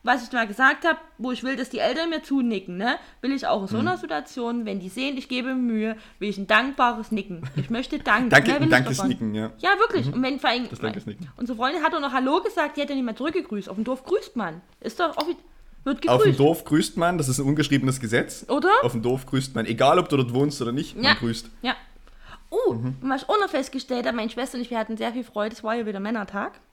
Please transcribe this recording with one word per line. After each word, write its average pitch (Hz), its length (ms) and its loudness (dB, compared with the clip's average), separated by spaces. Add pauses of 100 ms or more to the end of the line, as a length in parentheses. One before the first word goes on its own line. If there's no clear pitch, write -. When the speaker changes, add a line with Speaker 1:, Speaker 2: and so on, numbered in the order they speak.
Speaker 1:
was 247 200 2
ich - 60 -14
mal 233 160 0
gesagt 254 380 2
hab, 320 160 2 (160)
wo 247 140 -4
ich 240 120 -6
will, 262 120 -2
dass 254 140 -6
die - 100 -6
Eltern 311 300 0
mir 311 140 -4
zunicken, 226 540 -2
ne? 233 180 0 (260)
Will 254 120 -2
ich 277 140 -4
auch 196 160 0
in 196 40 -6
so 208 120 -2
Speaker 2:
Mhm. 330 80 0
Speaker 1:
einer 359 100 0
Situation, 247 680 -6
wenn 196 140 -4
die 185 100 -10
sehen, 262 280 -4
ich 269 100 -10
gebe 247 220 -4
mir 262 60 -2
Mühe, 220 420 0 (220)
will 202 100 -4
ich 196 80 -4
ein 196 100 -8
dankbares 233 640 2
Nicken. 202 300 -6 (140)
Ich 139 140 -2
möchte 247 300 -4
danken, 233 300 2
Speaker 2:
<laughs> - 0 -
Danke, - 220 8
Speaker 1:
mehr 277 80 4
will - 40 2
Speaker 2:
ein 320 60 4
Speaker 1:
ich - 20 6
Speaker 2:
dankes 127 260 4
Speaker 1:
davon. 190 120 0
Speaker 2:
Nicken, 113 260 -2
ja. 110 240 -4
Speaker 1:
Ja, 359 200 2
wirklich. 415 280 2
Speaker 2:
Mhm. 143 60 -2
Speaker 1:
Und 254 100 0
wenn 262 160 -2
vor 294 120 2
allem 240 180 -2
Speaker 2:
Das - 100 -12
dankes 214 260 -4
Nicken. - 220 -10 (100)
Speaker 1:
unsere 247 200 -6
Freundin 285 260 -2
hat 320 100 2
doch 330 60 -2
noch 277 140 -2
Hallo 269 280 2
gesagt, 311 360 -2
die 294 40 -2
hat 285 80 -2
ja 285 60 -4
nicht 269 80 -2
mehr 226 120 -4
zurückgegrüßt. 262 520 -4
Auf 190 80 -12
dem 220 80 -2
Dorf 254 200 -4
grüßt - 320 -4
man. 175 260 -6 (180)
Ist - 200 -8
doch 330 180 0
offi-, 330 180 -2 (480)
wird - 240 -2
Speaker 2:
Auf 127 140 6
dem 139 100 8
Speaker 1:
gegrüßt. 131 80 2
Speaker 2:
Dorf 160 260 4
grüßt 156 320 2
man, 175 200 2
das 147 100 0
ist 131 120 0
ein 143 60 -2
ungeschriebenes 135 540 2
Gesetz. - 480 -2
Speaker 1:
Oder? 294 220 2 (140)
Speaker 2:
Auf - 100 2
dem 226 80 -2
Dorf 127 240 0
grüßt 131 300 -2
man, 113 100 0
egal 131 340 6
ob 170 100 0
du 147 80 4
dort 120 160 2
wohnst 143 280 2
oder 120 100 0
nicht, 135 240 -4
man 233 100 -2
Speaker 1:
Ja. 285 100 6
Speaker 2:
grüßt. 117 340 -4 (120)
Speaker 1:
Ja. 247 140 -2 (760)
Uh, 427 220 2
Speaker 2:
Mhm. 127 280 -4
Speaker 1:
und 254 80 -4
was 269 140 -2
ich - 60 -8
auch 415 100 2
noch 392 100 0
festgestellt 262 560 -4
hab, 262 100 -2
meine 226 140 -2
Schwester 262 280 -6
und 247 40 -6
ich, 233 80 -8
wir 240 80 -4
hatten 220 200 -4
sehr 226 160 -4
viel 247 100 -6
Freude, 214 320 -4
es - 80 -16
war 226 120 -2
ja 240 120 -4
wieder 202 120 -6
Männertag. 208 540 -6 (200)